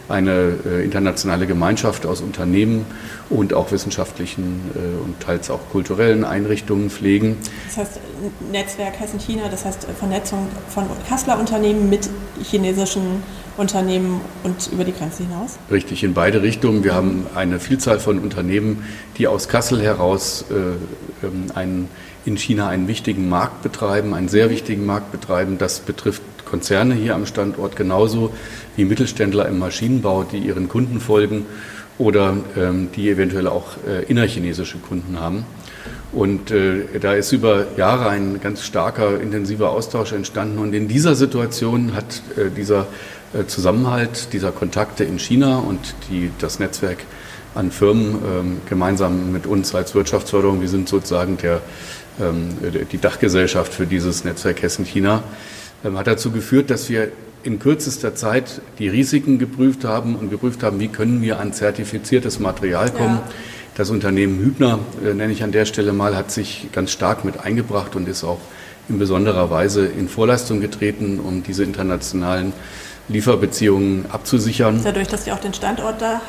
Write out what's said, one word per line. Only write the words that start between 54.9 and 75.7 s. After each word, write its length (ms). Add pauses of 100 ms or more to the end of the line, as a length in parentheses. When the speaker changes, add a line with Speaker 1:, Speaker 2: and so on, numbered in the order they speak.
Speaker 1:
ähm, 140
hat 80
dazu 240
geführt, 400
dass 180
wir 200 (340)
in 160
kürzester 560
Zeit 460 (180)
die 100
Risiken 500
geprüft 460
haben 320
und 140
geprüft 320
haben, 180
wie 80
können 340
wir 160
an 140
zertifiziertes 880
Material 500
kommen. 260
Speaker 2:
Ja. 60 (540)
Speaker 1:
Das 140
Unternehmen 520
Hübner, 360 (260)
äh, 100
nenne 180
ich 120
an 80
der 140
Stelle 260
mal, 240
hat 160
sich 400
ganz 180
stark 340
mit 200
eingebracht 500
und 140
ist 160
auch 160 (480)
in 100
besonderer 520
Weise 360
in 220
Vorleistung 520
getreten, 640
um 200
diese 200
internationalen 920 (560)
Lieferbeziehungen 1000
abzusichern. 720
Speaker 2:
Dadurch, 260
dass 160
die 80
auch 80
den 140
Standort 480